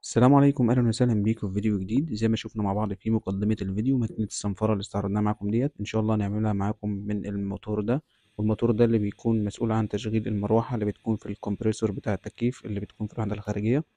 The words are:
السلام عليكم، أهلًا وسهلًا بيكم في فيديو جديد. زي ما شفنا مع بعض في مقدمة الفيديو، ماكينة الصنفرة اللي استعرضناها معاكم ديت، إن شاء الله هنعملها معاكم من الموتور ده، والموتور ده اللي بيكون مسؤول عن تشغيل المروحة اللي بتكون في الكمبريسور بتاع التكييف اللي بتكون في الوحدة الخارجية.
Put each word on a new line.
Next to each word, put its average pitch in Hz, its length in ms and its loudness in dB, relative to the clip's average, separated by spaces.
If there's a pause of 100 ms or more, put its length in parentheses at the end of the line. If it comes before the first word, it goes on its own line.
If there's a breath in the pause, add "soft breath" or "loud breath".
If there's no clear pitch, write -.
(120)
السلام 131 220 6
عليكم، 139 360 6
أهلًا 123 180 4
وسهلًا 113 340 2
بيكم 110 260 0
في 95 60 -6
فيديو 104 240 0
جديد. 113 360 -2
زي 113 140 0
ما 113 80 2
شفنا 107 260 -6
مع 101 100 0
بعض 104 200 -2
في 107 180 -4
مقدمة 104 520 0
الفيديو، 110 360 0
ماكينة 110 280 -2
الصنفرة 107 460 -2
اللي 98 80 0
استعرضناها 101 420 -2
معاكم 104 280 -2
ديت، 123 300 0
إن 104 40 -4
شاء 110 160 -2
الله 110 140 2
هنعملها 107 380 0
معاكم 104 380 -2
من 104 360 -4
الموتور 101 540 -4
ده، 117 220 0 (360)
والموتور 110 320 2
ده 113 140 4
اللي 113 140 4
بيكون 104 460 0
مسؤول 110 280 -2
عن 110 160 0
تشغيل 110 400 -2
المروحة 110 460 0
اللي 107 120 -2
بتكون 107 300 -2
في - 100 -10
الكمبريسور 107 640 -2
بتاع 101 240 -4
التكييف - 500 -4
اللي 101 160 -4
بتكون 104 260 -8
في - 80 -12
الوحدة 104 200 -2
الخارجية. 104 500 0 (120)